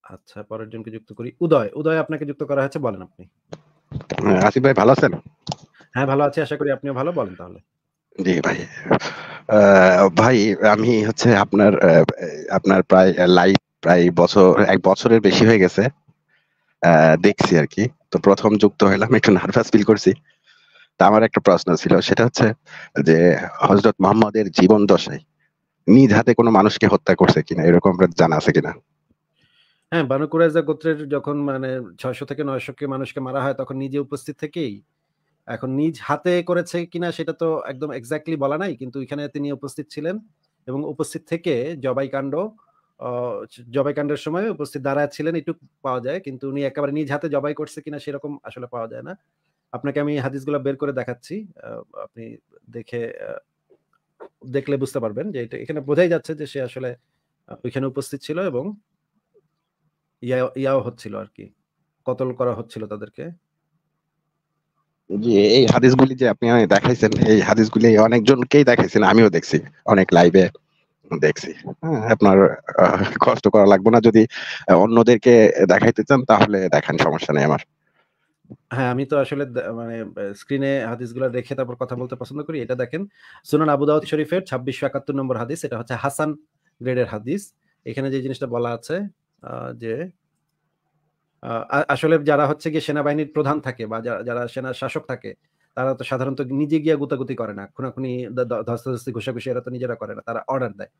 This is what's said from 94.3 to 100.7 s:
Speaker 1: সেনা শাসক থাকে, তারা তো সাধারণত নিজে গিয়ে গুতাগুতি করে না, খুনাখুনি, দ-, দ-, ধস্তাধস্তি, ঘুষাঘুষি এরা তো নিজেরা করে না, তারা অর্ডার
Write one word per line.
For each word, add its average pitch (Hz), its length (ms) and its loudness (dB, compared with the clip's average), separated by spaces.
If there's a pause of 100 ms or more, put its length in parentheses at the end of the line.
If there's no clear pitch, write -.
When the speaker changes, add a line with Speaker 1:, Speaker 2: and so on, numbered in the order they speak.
Speaker 1:
সেনা 131 260 -10
শাসক 135 340 -10
থাকে, 117 260 -12 (420)
তারা 131 180 -4
তো 131 100 -10
সাধারণত 135 380 -6
নিজে 143 380 -4
গিয়ে 151 160 0
গুতাগুতি 135 400 -8
করে 107 180 -10
না, 101 140 -14
খুনাখুনি, 127 600 -10
দ-, 123 160 -6
দ-, 117 200 -6
ধস্তাধস্তি, 120 480 -8
ঘুষাঘুষি 117 380 -10
এরা 123 120 -6
তো 123 100 -14
নিজেরা 123 240 -8
করে 107 200 -14
না, 107 100 -16
তারা 113 220 -10
অর্ডার 113 260 -6